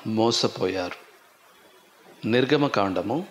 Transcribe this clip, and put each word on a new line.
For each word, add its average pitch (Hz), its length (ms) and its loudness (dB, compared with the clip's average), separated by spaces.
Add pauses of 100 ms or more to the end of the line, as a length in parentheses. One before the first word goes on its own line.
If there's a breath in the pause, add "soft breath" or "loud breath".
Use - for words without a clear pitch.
మోసపోయారు. 110 880 0 (1300)
నిర్గమకాండము 123 1040 2